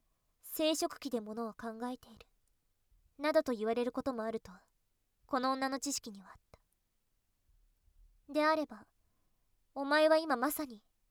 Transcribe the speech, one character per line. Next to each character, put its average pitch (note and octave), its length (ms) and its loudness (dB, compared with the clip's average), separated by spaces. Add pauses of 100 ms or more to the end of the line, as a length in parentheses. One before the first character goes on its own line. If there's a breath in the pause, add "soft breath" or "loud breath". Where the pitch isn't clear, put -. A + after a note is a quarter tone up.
(440)
生 D#4 280 0
殖 - 260 -2
器 - 140 -10
で A#3 100 -2
物 A3 260 -8
を G#3 60 -10
考 A3+ 240 -10 (100)
え B3 100 -8
て - 120 -20
い A3 80 -20
る、 - 80 -20 (920)
な D4 160 2
ど D#4 100 6
と C4+ 80 -2
言 G#3+ 160 -2
わ A#3 60 2
れ A#3+ 100 0
る A#3+ 80 -2
こ C4+ 100 -6
と C4 120 -2
も A3+ 100 -4
あ A#3 80 -2
る A3 80 -4
と、 - 120 -18 (760)
こ C4 120 0
の C4 120 2
女 C4+ 180 0
の C4+ 100 -2
知 C#4+ 140 -4
識 - 180 -8
に G3 100 -16
は F#3 80 -20
あ - 40 -20
っ - 60 -20 (1900)
た。 C#4+ 60 -8
で D4+ 120 4
あ D#4 100 6
れ D#4 100 0
ば、 - 220 -14 (880)
お C#4 100 -6
前 D4+ 220 6
は D#4 100 6
今 D#4 200 2
ま B3+ 120 2
さ D4+ 160 -4
に、 A3+ 160 -14 (300)